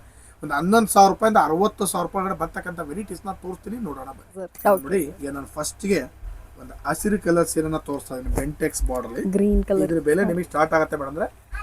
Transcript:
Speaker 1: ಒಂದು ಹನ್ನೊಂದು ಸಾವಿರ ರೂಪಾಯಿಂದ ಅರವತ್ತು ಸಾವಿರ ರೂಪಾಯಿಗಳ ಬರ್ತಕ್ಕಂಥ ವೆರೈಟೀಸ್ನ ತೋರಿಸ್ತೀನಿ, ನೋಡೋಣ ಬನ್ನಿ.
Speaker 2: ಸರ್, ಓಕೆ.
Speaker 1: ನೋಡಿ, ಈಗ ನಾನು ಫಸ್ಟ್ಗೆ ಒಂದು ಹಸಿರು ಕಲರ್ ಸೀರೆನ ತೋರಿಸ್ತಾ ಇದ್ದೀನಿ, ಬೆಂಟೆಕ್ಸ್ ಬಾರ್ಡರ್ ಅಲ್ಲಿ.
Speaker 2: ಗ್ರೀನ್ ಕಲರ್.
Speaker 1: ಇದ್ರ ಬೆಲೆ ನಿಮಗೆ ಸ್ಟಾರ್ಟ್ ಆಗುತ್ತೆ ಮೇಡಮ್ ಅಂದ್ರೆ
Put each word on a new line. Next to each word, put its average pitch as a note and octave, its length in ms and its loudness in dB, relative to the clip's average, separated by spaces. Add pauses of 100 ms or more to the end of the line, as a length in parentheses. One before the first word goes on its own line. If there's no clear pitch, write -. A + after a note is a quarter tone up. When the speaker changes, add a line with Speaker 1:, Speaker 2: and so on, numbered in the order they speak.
(440)
Speaker 1:
ಒಂದು D3+ 100 -6
ಹನ್ನೊಂದು F#3+ 340 4
ಸಾವಿರ G3 220 8
ರೂಪಾಯಿಂದ G#3+ 280 2
ಅರವತ್ತು F3+ 480 2
ಸಾವಿರ F3 220 -2
ರೂಪಾಯಿಗಳ F#3+ 260 -4
ಬರ್ತಕ್ಕಂಥ E3+ 460 -6
ವೆರೈಟೀಸ್ನ F3 520 -10
ತೋರಿಸ್ತೀನಿ, F#3 460 -10
ನೋಡೋಣ C#3+ 280 -8
ಬನ್ನಿ. - 300 -18
Speaker 2:
ಸರ್, F#3+ 380 0
ಓಕೆ. F#3 100 2
Speaker 1:
ನೋಡಿ, F3 200 0
ಈಗ C#3 260 -8
ನಾನು C#3 180 -8
ಫಸ್ಟ್ಗೆ - 800 -4 (340)
ಒಂದು - 120 -18 (140)
ಹಸಿರು G3+ 320 0
ಕಲರ್ E3+ 280 4
ಸೀರೆನ D#3 300 0
ತೋರಿಸ್ತಾ C#3 380 -8
ಇದ್ದೀನಿ, B2+ 200 -4
ಬೆಂಟೆಕ್ಸ್ D3 500 -2
ಬಾರ್ಡರ್ B2 260 -4
ಅಲ್ಲಿ. C#3+ 180 -6
Speaker 2:
ಗ್ರೀನ್ G3+ 340 4
ಕಲರ್. G3 280 2
Speaker 1:
ಇದ್ರ E3 80 2
ಬೆಲೆ D#3 260 2
ನಿಮಗೆ F3 180 0
ಸ್ಟಾರ್ಟ್ D#3 300 0
ಆಗುತ್ತೆ D#3 240 2
ಮೇಡಮ್ C#3+ 200 -8
ಅಂದ್ರೆ - 300 -6 (160)